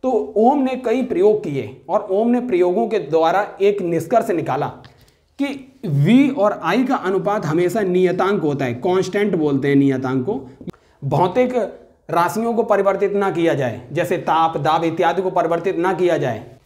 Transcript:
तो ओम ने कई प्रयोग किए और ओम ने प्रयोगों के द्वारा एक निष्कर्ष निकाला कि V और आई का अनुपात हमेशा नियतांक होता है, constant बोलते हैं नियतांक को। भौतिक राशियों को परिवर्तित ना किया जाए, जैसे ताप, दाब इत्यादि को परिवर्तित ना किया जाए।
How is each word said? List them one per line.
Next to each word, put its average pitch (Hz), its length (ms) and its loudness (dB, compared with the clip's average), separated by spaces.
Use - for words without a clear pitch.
तो 262 60 0
ओम 254 220 6
ने 262 160 0
कई 247 280 -2
प्रयोग 208 380 2
किए 127 460 -6
और 190 220 -2
ओम 214 180 2
ने 247 140 2
प्रयोगों 185 460 2
के 214 120 -2
द्वारा 165 460 2
एक 202 220 2
निष्कर्ष 165 480 0
निकाला 143 360 -2
कि 277 80 -2
V 190 460 4
और 202 320 0
आई 196 220 2
का 240 120 0
अनुपात 185 500 -2
हमेशा 175 360 0
नियतांक 185 600 2
होता 143 220 0
है, 120 120 -2
constant 185 600 0
बोलते 143 320 0
हैं 143 80 4
नियतांक 131 500 0
को। 240 140 -4
भौतिक 180 520 0
राशियों 180 460 -2
को 233 100 0
परिवर्तित 196 500 0
ना 196 160 0
किया 165 240 0
जाए, 123 260 -4
जैसे 170 260 -2
ताप, 165 400 0
दाब 156 260 0
इत्यादि 175 380 0
को 185 100 -2
परिवर्तित 170 460 0
ना 180 160 0
किया 170 240 0
जाए। 120 260 -4